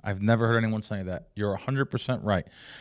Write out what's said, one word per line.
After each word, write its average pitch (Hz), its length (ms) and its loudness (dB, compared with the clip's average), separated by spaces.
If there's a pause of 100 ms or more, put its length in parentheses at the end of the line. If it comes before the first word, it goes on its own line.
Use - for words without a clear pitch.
I've 98 180 -4
never 113 260 4
heard 113 160 4
anyone 110 200 -2
say 101 200 -6
that. 90 320 -8
You're 104 180 0
a 95 40 -4
hundred 135 280 -2
percent - 380 -4
right. 98 220 2 (360)